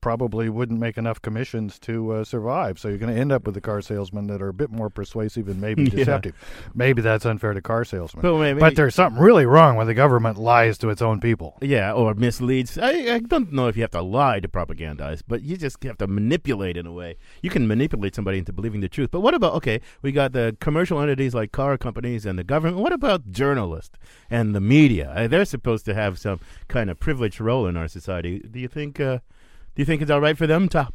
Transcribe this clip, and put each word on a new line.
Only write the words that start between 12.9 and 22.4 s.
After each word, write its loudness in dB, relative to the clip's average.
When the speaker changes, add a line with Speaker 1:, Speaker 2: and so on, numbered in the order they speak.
Speaker 2:
I 0
don't 0
know 2
if 0
you -2
have -2
to -4
lie 2
to -6
propagandize, -8
but -6
you -8
just -8
have -10
to -4
manipulate -2
in -10
a -14
way. -14
You -4
can 0
manipulate 0
somebody -4
into -8
believing -6
the -4
truth. -4
But -4
what 4
about, 2
okay, -2
we -4
got 0
the 0
commercial 0
entities -2
like -4
car -2
companies -6
and -4
the -6